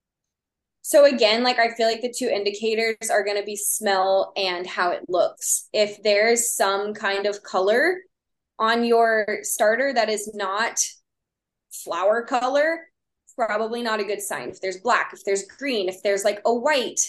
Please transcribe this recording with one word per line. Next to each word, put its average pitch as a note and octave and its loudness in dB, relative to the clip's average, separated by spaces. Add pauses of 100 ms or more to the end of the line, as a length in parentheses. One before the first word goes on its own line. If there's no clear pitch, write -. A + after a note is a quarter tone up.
(840)
So C#4+ 8
again, A#3 4
like, B3 2
I A#3 2
feel A3+ 2
like A3+ 0
the A#3+ -4
two B3+ -2
indicators A3 -2
are G#3 2
gonna G3+ -2
be G#3 -10
smell F#3+ 0
and F3+ -2
how F3+ -2
it - -6
looks. - -2
If G#3 0
there's A3 2
some G3+ 0
kind G3 -4
of G3+ -4
color A#3+ 2 (640)
on A3+ 2
your A3+ 2
starter A#3+ 0
that A3 2
is G#3 -4
not G#3 -4 (920)
flour G3 -2
color, C#4+ 0 (480)
probably A3 -2
not A3 0
a G#3 -4
good G3+ -4
sign. C3+ -8
If - -16
there's F#3+ -6
black, - 0
if - -20
there's G3 -2
green, A3+ -4
if F#3 -10
there's, G3+ 0
like, G#3 -2
a A#3 2
white, B3 0